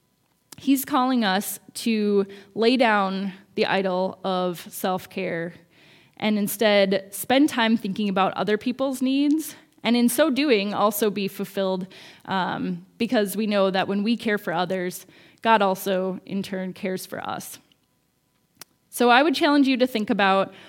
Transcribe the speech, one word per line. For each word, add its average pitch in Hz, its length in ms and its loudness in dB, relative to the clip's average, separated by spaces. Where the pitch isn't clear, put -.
He's 269 260 0
calling 254 400 0
us 190 340 -2
to 208 520 2
lay 233 220 2
down 196 560 0
the 214 120 0
idol 185 580 -2
of 185 360 -2
self-care 180 840 -6
and 214 200 0
instead 202 760 2
spend 277 360 2
time 226 280 2
thinking 208 320 -4
about 190 260 0
other 208 220 0
people's 254 460 -4
needs, 285 540 0
and 233 140 2
in 240 120 4
so 294 220 2
doing, 226 420 2
also 208 380 0
be 196 160 -2
fulfilled, 190 600 -4
um, 175 600 -4
because 208 380 0
we 214 120 -2
know 196 220 2
that 185 180 -2
when 202 160 -2
we 226 120 0
care 214 220 -2
for 190 140 -6
others, 180 520 -4
God 226 180 6
also, 185 640 0
in 190 200 -6
turn, 185 280 -8
cares 185 320 -6
for - 240 -12
us. - 300 -10
So 240 140 4
I 240 140 8
would 294 120 2
challenge 294 320 4
you 262 120 2
to 254 80 2
think 220 240 -2
about 196 420 2